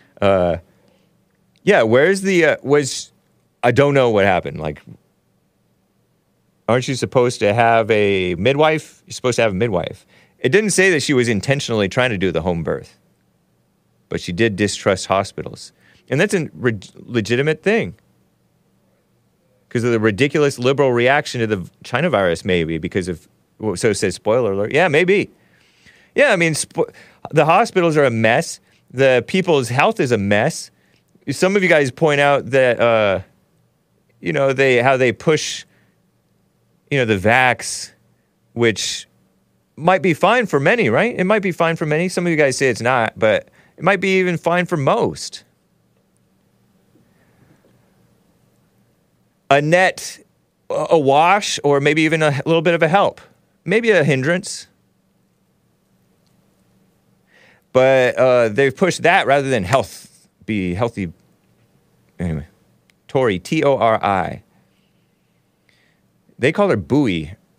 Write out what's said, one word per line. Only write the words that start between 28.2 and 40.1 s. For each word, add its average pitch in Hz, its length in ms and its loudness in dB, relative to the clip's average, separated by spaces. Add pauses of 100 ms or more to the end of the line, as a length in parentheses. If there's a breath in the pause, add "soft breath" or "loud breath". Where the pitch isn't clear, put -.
The 127 380 2
people's 160 420 0
health 151 300 0
is 135 120 -2
a 123 60 2
mess. 101 540 -2 (580)
Some 180 260 0
of 208 60 0
you 185 80 2
guys 147 220 2
point 147 280 0
out 143 300 0
that, 127 300 2
uh, 107 400 2 (1000)
you 170 120 -4
know, 139 200 0
they, 127 280 2
how 131 160 2
they 127 140 2
push, - 540 -4 (1200)
you 147 80 -2
know, 127 80 0
the 110 100 2
vax, 117 760 0 (640)
which - 540 -2 (720)
might 180 240 0
be 180 120 2